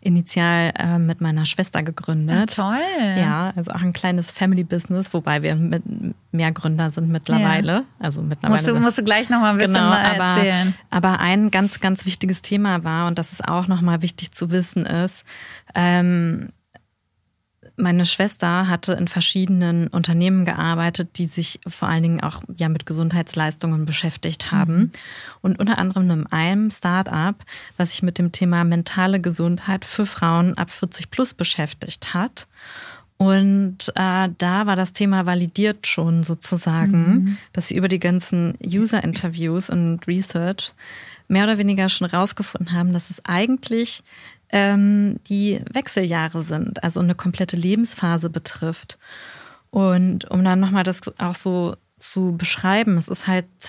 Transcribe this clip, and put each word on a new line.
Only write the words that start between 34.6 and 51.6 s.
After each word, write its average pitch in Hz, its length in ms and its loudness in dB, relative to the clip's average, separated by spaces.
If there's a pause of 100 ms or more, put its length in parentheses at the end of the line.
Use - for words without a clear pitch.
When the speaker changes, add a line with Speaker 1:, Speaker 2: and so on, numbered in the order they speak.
Speaker 1:
war 202 100 2
das 180 160 0
Thema 196 340 2
validiert 180 640 0
schon 165 360 2
sozusagen, 165 880 0
Speaker 2:
Mhm. 196 260 2 (160)
Speaker 1:
dass - 160 -4
sie - 60 -4
über 185 120 2
die 185 120 0
ganzen 175 640 0
User-Interviews 175 1080 -2
und 170 360 0
Research 180 680 -2 (560)
mehr 196 160 4
oder 214 120 2
weniger 196 300 2
schon 185 200 0
rausgefunden 180 640 -2
haben, 175 180 2
dass 175 180 -2
es - 160 -6
eigentlich, 226 800 -2 (480)
ähm, 202 760 4
die 202 340 0 (100)
Wechseljahre 170 720 -2
sind, 156 420 -4
also 170 180 0
eine 175 120 4
komplette 180 420 -2
Lebensphase 175 760 0
betrifft. - 640 -8 (720)
Und 185 640 2
um 185 120 2
dann 185 160 4
nochmal 190 240 2
das 180 180 -4 (180)
auch 175 160 -4
so 175 400 -2 (240)